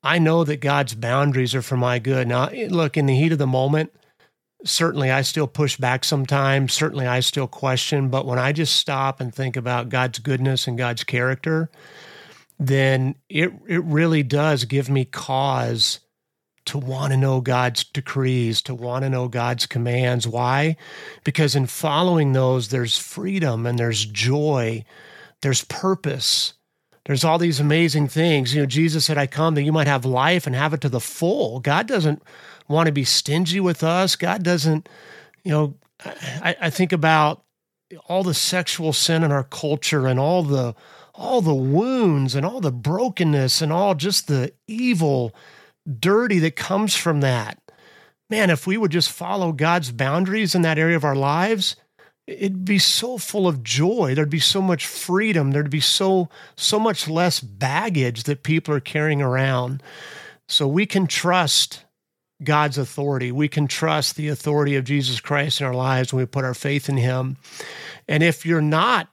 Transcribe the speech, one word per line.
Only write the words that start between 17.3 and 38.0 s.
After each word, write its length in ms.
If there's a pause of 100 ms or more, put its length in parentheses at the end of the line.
God's 440
decrees, 800
to 120
wanna 340
know 180
God's 400
commands. 600
Why? 480 (480)
Because 320
in 120
following 680
those, 360
there's 280
freedom 680
and 120
there's 280
joy, 800 (600)
there's 220
purpose. 880 (520)
There's 180
all 140
these 240
amazing 480
things. 440
You 80
know, 40
Jesus 400
said, 120
"I 100
come 280
that 60
you 100
might 160
have 160
life 420
and 120
have 160
it 80
to 80
the 100
full." 600
God 260
doesn't 340 (460)
wanna 240
be 140
stingy 560
with 200
us. 360
God 260
doesn't, 460 (560)
you 60
know, 240 (280)
I, 560
I 100
think 220
about 540 (640)